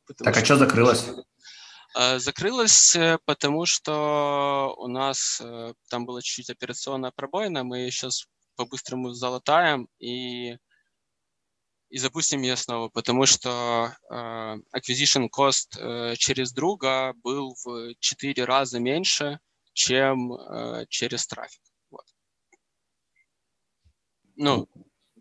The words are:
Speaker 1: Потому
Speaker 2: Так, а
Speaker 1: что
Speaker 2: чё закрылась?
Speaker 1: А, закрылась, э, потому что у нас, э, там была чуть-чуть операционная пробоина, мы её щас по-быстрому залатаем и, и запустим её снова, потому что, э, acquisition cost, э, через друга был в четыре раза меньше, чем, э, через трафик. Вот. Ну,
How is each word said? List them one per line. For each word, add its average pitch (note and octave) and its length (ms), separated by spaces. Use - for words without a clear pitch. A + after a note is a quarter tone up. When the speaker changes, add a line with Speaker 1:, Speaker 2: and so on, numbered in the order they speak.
Speaker 1:
Потому - 180
Speaker 2:
Так, A2 120
а - 20
Speaker 1:
что A2 80
Speaker 2:
чё C#3+ 100
закрылась? A#2+ 480
Speaker 1:
А, B2+ 240
закрылась, G#3+ 760
э, E3 300
потому D3+ 400
что C#3+ 1120
у A#2 100
нас, C3 540
э, A#2 320
там A#2+ 160
была B2 160
чуть-чуть - 300
операционная C3 640
пробоина, D#3+ 480
мы B2 160
её B2+ 120
щас - 360
по-быстрому B2+ 580
залатаем C3 760
и, B2 580
и - 80
запустим C3+ 460
её B2+ 120
снова, A#2 340
потому B2 360
что, A#2+ 680
э, A2+ 440
acquisition B2+ 600
cost, - 440
э, A#2 380
через C3 360
друга C3 600
был C3 320
в A#2+ 340
четыре C3+ 460
раза B2+ 340
меньше, C#3+ 600
чем, C3 600
э, A#2 560
через - 380
трафик. - 340
Вот. - 160
Ну, C#3+ 320